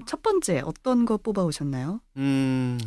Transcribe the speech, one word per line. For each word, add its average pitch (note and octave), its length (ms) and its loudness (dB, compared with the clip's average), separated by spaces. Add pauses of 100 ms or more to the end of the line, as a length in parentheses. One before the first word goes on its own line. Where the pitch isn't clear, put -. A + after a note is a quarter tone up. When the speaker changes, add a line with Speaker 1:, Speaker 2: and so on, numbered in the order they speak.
Speaker 1:
첫 - 160 -6
번째 E4 420 2
어떤 A#3+ 400 0
거 A3+ 120 2
뽑아오셨나요? E3 840 -2 (160)
Speaker 2:
음, C3 680 2